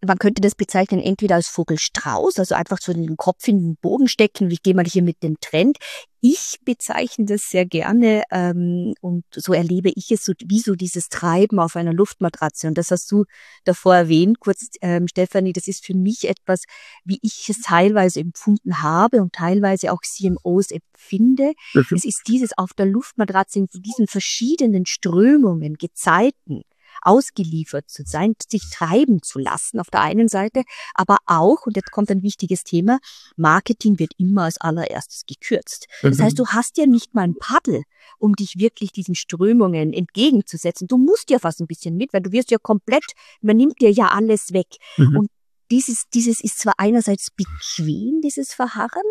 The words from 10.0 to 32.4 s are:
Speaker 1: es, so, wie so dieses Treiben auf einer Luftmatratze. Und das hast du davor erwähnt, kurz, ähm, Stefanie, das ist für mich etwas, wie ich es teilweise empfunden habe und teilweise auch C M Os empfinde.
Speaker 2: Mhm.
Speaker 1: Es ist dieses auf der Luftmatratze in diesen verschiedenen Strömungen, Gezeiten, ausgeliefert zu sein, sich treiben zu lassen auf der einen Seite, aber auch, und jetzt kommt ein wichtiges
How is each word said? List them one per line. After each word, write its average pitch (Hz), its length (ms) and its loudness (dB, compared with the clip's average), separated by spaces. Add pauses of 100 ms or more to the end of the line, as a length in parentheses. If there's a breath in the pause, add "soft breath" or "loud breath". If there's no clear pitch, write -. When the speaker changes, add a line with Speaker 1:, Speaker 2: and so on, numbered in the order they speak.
Speaker 1:
es, 220 140 0
so, 196 80 -2 (120)
wie 196 140 0
so 214 160 -2
dieses 175 340 -8
Treiben 180 520 2
auf 165 160 -2
einer 170 160 -2
Luftmatratze. 165 760 -2
Und 160 100 -2
das 170 140 -4
hast 180 220 -4
du 202 120 2 (400 soft breath)
davor 180 300 4
erwähnt, 175 460 4
kurz, - 260 -4 (160)
ähm, 175 240 0
Stefanie, 185 460 -2
das 180 160 -8
ist - 160 -10
für 190 100 -8
mich 190 340 -2
etwas, - 360 -4 (400 loud breath)
wie 190 180 -6
ich - 260 -6
es 214 120 -4
teilweise 185 580 2
empfunden 170 640 -2
habe 185 400 2
und 180 100 -2
teilweise 190 600 0
auch 175 100 -4
C - 240 -8
M 180 160 0
Os 185 300 0
empfinde. 254 800 0 (220 loud breath)
Speaker 2:
Mhm. 131 200 4
Speaker 1:
Es 175 100 -2
ist - 220 -6
dieses 240 300 0
auf 185 160 -4
der 196 140 0
Luftmatratze 196 720 -2
in 196 120 0
diesen 202 360 -4
verschiedenen 226 800 0
Strömungen, 185 880 2
Gezeiten, 175 880 -2 (400 loud breath)
ausgeliefert 165 840 0
zu - 160 -16
sein, 190 300 -2 (140)
sich 214 220 -4
treiben 202 520 2
zu - 160 -10
lassen - 420 -6
auf 180 100 -8
der 101 120 0
einen 208 260 2
Seite, 214 340 -2 (320 loud breath)
aber 185 320 4
auch, 180 400 4
und 214 100 -4
jetzt - 140 -8
kommt 110 200 -2
ein 190 120 0
wichtiges 190 420 -4